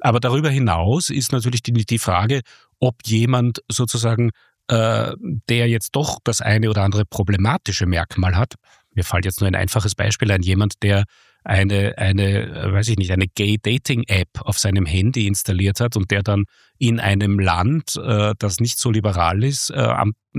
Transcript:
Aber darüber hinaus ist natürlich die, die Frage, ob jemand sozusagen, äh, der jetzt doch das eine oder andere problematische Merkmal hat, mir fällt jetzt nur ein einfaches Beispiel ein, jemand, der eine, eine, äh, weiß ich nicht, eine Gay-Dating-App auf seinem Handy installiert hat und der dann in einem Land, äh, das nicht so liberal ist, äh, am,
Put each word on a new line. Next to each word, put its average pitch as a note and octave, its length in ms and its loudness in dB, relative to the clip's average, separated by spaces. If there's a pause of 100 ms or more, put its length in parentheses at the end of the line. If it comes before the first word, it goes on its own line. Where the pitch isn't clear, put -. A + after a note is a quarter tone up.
Aber A#2+ 200 2
darüber C3+ 300 0
hinaus A#2+ 600 0
ist C#3+ 220 -4
natürlich A#2+ 300 -2
die, A#2+ 100 -4
die A#2 260 0
Frage, G#2 420 0 (400)
ob B2 240 0
jemand A#2+ 640 2
sozusagen, A#2 600 0 (380)
äh, A2+ 440 0 (360)
der A#2+ 200 2
jetzt A2+ 280 -2
doch C#3+ 280 -4
das A#2 160 -2
eine A2 300 2
oder G#2 120 0
andere G2 220 2
problematische G2 800 -2
Merkmal F2+ 500 0
hat, B2 180 0 (400)
mir F#2 100 0
fällt F#2 200 0
jetzt F#2+ 160 -2
nur G2+ 80 2
ein F2+ 60 0
einfaches F#2 400 -2
Beispiel G2+ 360 0
ein, F#2+ 120 2
jemand, F#2+ 400 0
der G2+ 220 2 (400)
eine, G2 520 0
eine, G2 460 2
äh, - 300 -4
weiß G#2 160 0
ich A2 100 0
nicht, F#2 120 0
eine F#2 160 2
Gay-Dating-App G#2 1160 -2
auf - 160 -4
seinem F#2+ 280 0
Handy G2+ 400 0
installiert G2 540 0
hat A#2+ 160 0
und F#2+ 140 -2
der G2 120 0
dann G2+ 220 2 (340)
in A#2 220 2
einem G2+ 380 2
Land, G2 580 0
äh, G#2 420 0
das G2 220 -2
nicht A#2 180 -2
so B2 120 -2
liberal G2 520 0
ist, C3+ 280 -2
äh, - 80 -8
am, A2+ 340 0 (260)